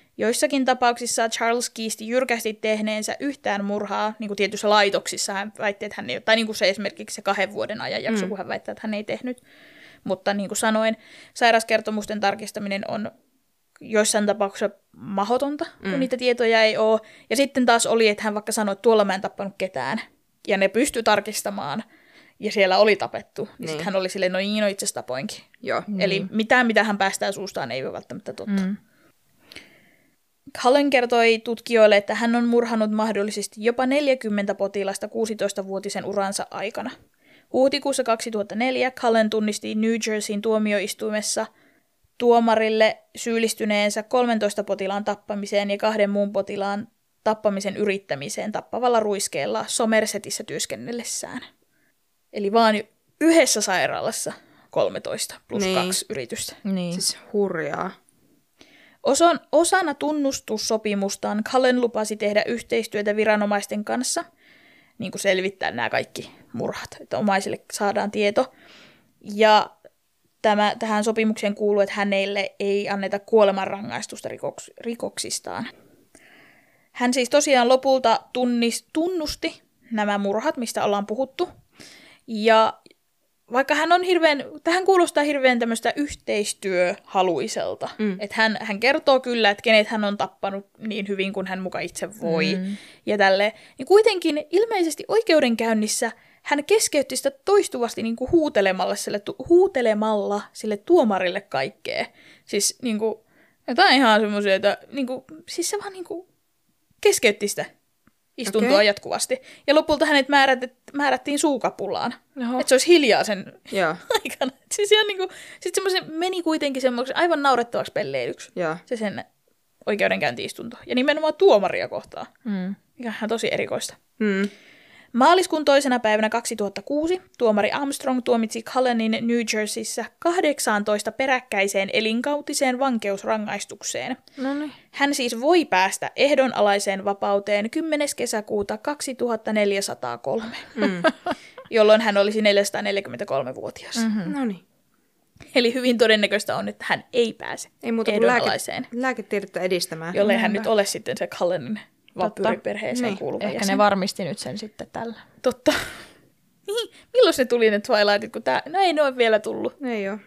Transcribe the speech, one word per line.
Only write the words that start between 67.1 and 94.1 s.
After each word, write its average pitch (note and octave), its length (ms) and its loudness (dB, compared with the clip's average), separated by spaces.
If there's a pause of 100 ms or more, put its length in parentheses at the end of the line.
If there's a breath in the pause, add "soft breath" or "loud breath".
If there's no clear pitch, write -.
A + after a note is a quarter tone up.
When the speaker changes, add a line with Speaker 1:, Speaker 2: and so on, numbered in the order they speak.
Speaker 1:
omaisille G3+ 420 -2 (140)
saadaan G#3 380 -2
tieto. G#3 420 0 (840 soft breath)
Ja G#3+ 340 6 (720)
tämä, G#3 380 2
tähän G#3+ 240 0
sopimukseen G#3+ 520 0
kuuluu, G#3 260 2
että G3+ 140 0
hänelle G3 640 -2
ei G3+ 300 -2
anneta G3 300 -4
kuolemanrangaistusta G3 1080 0
rikoks-, - 520 -12
rikoksistaan. - 840 -8 (1200 soft breath)
Hän B3 220 -2
siis B3 160 0
tosiaan C#4 400 4
lopulta C4 500 4 (140)
tunnis-, A#3+ 600 0
tunnusti D#4+ 680 -4 (300)
nämä G#3 260 0
murhat, G#3+ 400 -2
mistä A3+ 260 -4
ollaan G3+ 220 0
puhuttu. C4 440 -4 (800 loud breath)
Ja A3 520 4 (720)
vaikka C4+ 240 2
hän D#4+ 160 2
on F4+ 120 4
hirveän, D#4+ 400 4 (200)
tähän F4+ 220 2
kuulostaa F4 380 4
hirveän C4 360 2
tämmöistä A#3 360 -2
yhteistyöhaluiselta. F#3 2000 -2
Speaker 2:
Mm. G3+ 220 -2
Speaker 1:
Että G#3 160 -10
hän, A3 260 2
hän G#3+ 180 -6
kertoo C4+ 400 4
kyllä, A#3+ 300 0
että G3+ 120 -2
kenet G#3+ 260 4
hän G#3+ 160 -2
on G3+ 140 -2
tappanut G3 500 -6 (100)
niin G3+ 300 -8
hyvin G3 260 -4
kuin F#3+ 140 -4
hän F#3+ 120 -6
muka F#3 200 -8
itse - 420 -8
voi. E3 340 0
Speaker 3:
Mm. F#3+ 220 -6 (280 loud breath)
Speaker 1:
Ja G#3 120 -2
tälle, G3 360 4 (240 loud breath)
niin C4 80 -10
kuitenkin F4+ 680 4